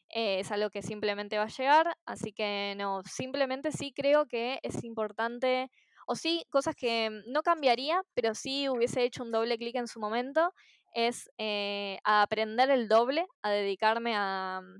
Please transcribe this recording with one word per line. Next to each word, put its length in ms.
Eh, 320
es 100
algo 200
que 120
simplemente 560
va 60
a 40
llegar, 560
así 280
que 440
no, 280
simplemente 640
sí 220
creo 340
que 380
es 180
importante, 880
o 80
sí, 340
cosas 240
que 540
no 140
cambiaría, 600
pero 200
sí 340
hubiese 360
hecho 180
un 80
doble 260
clic 200
en 100
su 140
momento, 520
es, 460
eh, 640
a 200
aprender 480
el 180
doble, 400
a 80
dedicarme 640
a, 440